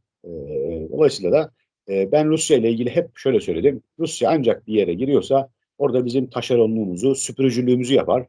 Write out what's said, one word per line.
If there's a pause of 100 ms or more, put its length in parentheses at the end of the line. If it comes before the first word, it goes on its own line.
(240)
E, (640)
dolayısıyla
da, (360)
e,
ben
Rusya
ile
ilgili
hep
şöyle
söyledim. (160)
Rusya
ancak
bir
yere
giriyorsa (280)
orada
bizim
taşeronluğumuzu,
süpürücülüğümüzü
yapar.